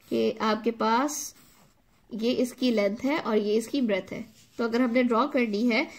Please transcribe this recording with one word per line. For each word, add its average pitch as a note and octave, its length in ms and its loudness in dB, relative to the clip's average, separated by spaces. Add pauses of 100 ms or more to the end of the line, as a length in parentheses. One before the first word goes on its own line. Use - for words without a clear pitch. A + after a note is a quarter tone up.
कि A3+ 220 0 (120)
आपके G#3+ 300 0
पास A#3 640 -2 (800)
ये A#3 200 0
इसकी B3 380 0
length G#3 340 0
है C#4+ 140 0
और A3 180 0
ये G#3 200 2
इसकी A#3 260 -2
ब्रेथ G3 300 -2
है। - 120 -10 (340)
तो A#3+ 60 0
अगर A#3 180 0
हमने B3+ 200 4
ड्रॉ A#3+ 260 2
करनी A#3 380 0
है B3 200 2 (120)